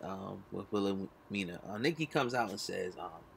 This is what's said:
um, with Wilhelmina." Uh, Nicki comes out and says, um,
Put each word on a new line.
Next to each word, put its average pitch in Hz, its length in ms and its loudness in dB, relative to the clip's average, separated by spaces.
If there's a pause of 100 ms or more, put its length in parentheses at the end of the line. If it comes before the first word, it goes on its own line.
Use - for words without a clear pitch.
um, 95 480 -6
with 98 180 -6
Wilhelmina." 98 960 0
Uh, 101 120 -4
Nicki 156 280 4
comes 131 280 2
out 117 160 4
and 101 100 -4
says, 92 380 -2
um, 82 260 -8 (140)